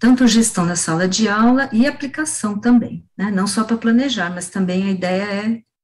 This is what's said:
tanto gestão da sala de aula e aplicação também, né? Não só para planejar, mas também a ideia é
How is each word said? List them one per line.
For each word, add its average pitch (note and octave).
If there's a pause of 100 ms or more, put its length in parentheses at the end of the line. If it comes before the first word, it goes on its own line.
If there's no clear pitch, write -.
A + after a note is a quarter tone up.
tanto B3+
gestão A3
da F3
sala E3+
de G#3
aula B3
e A3+
aplicação C#4
também, A#3+ (100)
né? G3+
Não G3
só A3
para A3+
planejar, A#3
mas F3+
também F#3+
a -
ideia F#3
é G#3 (220)